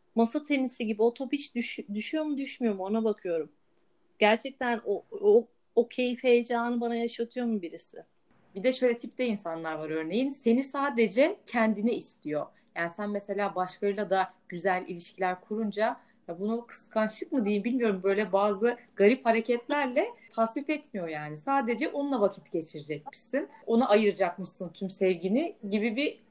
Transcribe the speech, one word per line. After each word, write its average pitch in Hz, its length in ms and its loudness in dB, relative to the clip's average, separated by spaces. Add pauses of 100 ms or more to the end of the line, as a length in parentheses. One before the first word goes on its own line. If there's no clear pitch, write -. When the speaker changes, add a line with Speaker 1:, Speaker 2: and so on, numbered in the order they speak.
(160)
Speaker 1:
masa 233 280 2
tenisi 262 440 -2
gibi 214 160 0
o 240 100 6
top 254 200 -6
hiç 285 220 -6
düş-, 233 240 -4 (140)
düşüyor 311 300 -4
mu 294 140 -2
düşmüyor 254 380 -2
mu 185 80 -6
ona 214 200 0
bakıyorum. 170 480 -2 (680)
Gerçekten 233 640 2
o, 196 180 -2 (180)
o, 208 260 8 (280)
o 240 120 6
keyif 247 360 -2
heyecanı 240 580 4
bana 233 140 -2
yaşatıyor 233 500 -4
mu 220 160 0
birisi? - 420 -12 (520)
Speaker 2:
Bir 190 80 -4
de 254 80 4
şöyle 247 260 2
tipte - 280 -6
insanlar 165 500 -4
var 156 140 -6
örneğin. 165 400 -2
Seni 254 340 2
sadece 269 840 2
kendine 220 480 2
istiyor. - 520 -6 (300)
Yani 170 140 -4
sen 208 200 -8
mesela 202 460 -4
başkalarıyla 196 540 -2
da 190 240 2 (160)
güzel 185 380 0
ilişkiler 180 540 -4
kurunca, 214 560 -2 (300)
ya 170 120 -10
bunu 226 280 -4
kıskançlık - 640 -4
mı 254 140 2
diyeyim 202 180 0
bilmiyorum, 233 400 0
böyle 196 280 0
bazı 202 460 2 (180)
garip 220 300 6
hareketlerle 247 800 2 (300)
tasvip 226 340 0
etmiyor 254 380 -4
yani. 151 300 -8
Sadece 240 520 0
onunla 285 320 -2
vakit - 300 0
geçirecekmişsin. 156 960 -6 (160)
Ona 226 240 4
ayıracakmışsın 190 800 2
tüm 190 200 -8
sevgini 190 640 0 (140)
gibi 214 260 0
bir 285 240 -2 (120)